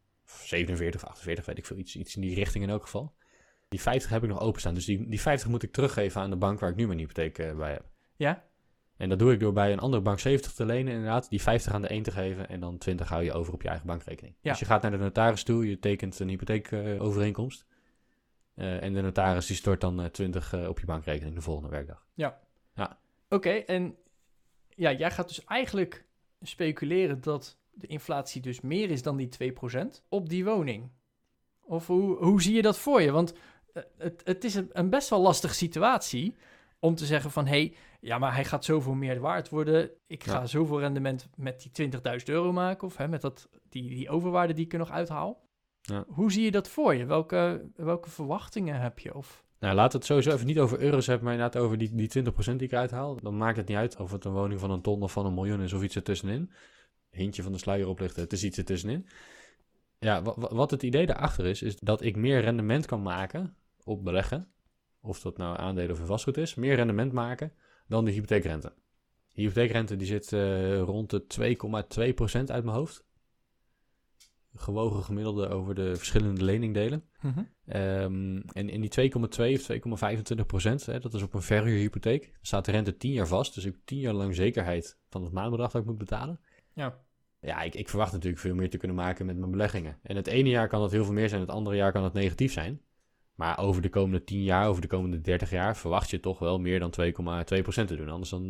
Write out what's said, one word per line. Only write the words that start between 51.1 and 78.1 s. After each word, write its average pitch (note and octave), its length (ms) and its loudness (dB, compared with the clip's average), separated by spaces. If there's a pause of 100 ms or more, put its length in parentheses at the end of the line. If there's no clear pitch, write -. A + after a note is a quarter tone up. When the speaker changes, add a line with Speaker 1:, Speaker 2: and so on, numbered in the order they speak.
Speaker 1:
maar A#2+ 100 0
inderdaad A#2+ 280 0
over A2 160 2
die, A2 160 0
die A2 140 2
twintig A#2+ 240 2
procent B2 260 0
die B2+ 100 -2
ik B2+ 60 -2
eruit B2 160 2
haal. C3 300 -6
Dan G#2 160 -4
maakt A2 200 2
het G2+ 120 -2
niet G#2 80 0
uit A2+ 240 0
of F#2 120 -6
het G2+ 120 -8
een G2 80 -2
woning G2 280 0
van G2 100 -2
een F#2 120 -2
ton G#2 200 0
of G2 100 -2
van G2+ 140 -2
een F#2 80 0
miljoen G2 260 0
is F#2 120 -2
of G2 100 0
iets G2+ 140 -4
ertussenin. G#2 540 -4 (600)
Hintje F#2+ 320 -4
van F#2+ 100 -6
de F#2 60 -4
sluier G2 300 -2
oplichten, F2+ 340 -4
het E2+ 100 -4
is F#2+ 120 -2
iets G2 140 -2
ertussenin. G2+ 480 -2 (920)
Ja, G#2 240 2
wa-, A2 140 -4
wa-, A#2 180 -4
wat C3+ 160 2
het C3+ 120 -2
idee C#3 240 4
daarachter C3+ 400 2
is, F#2+ 160 0
is G#2+ 140 -2
dat G#2 260 2
ik G#2+ 140 0
meer B2 240 4
rendement A#2 460 2
kan G#2+ 160 -2
maken F#2+ 540 -4 (280)
op G2 200 -4
beleggen, F#2+ 440 0 (520)
of G2+ 200 -8
dat F#2+ 160 -8
nou F2 220 -4
aandelen F2+ 320 -2
of E2+ 100 -4
in E2+ 60 -4
vastgoed A2 300 -2
is, D#3+ 180 -2
meer C3 200 2
rendement A#2+ 380 2
maken B2 400 -4 (360)
dan A2+ 160 4
de A2 60 4
hypotheekrente. G2+ 640 0 (560)
De - 120 -10
hypotheekrente A2 560 2
die F#2+ 100 -4
zit, G#2 260 -2
eh, G2 480 2
rond G2 300 -2
de G2+ 160 -2
twee A#2 300 0
komma G#2+ 260 -4
twee A#2+ 320 0
procent B2 360 0
uit A#2+ 140 -2
mijn A2 120 -2
hoofd. - 280 -6 (1500)
Gewogen G#2 440 -2
gemiddelde G2+ 460 -2
over F#2+ 260 -2
de F#2 220 0
verschillende G2 480 2
leningdelen. A2 600 2 (160)
Speaker 2:
Mhm. C#3 220 -2 (240)
Speaker 1:
Ehm, F#2+ 720 -2 (140)